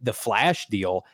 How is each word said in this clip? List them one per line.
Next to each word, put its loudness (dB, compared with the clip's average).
the -2
Flash 0
Deal, -2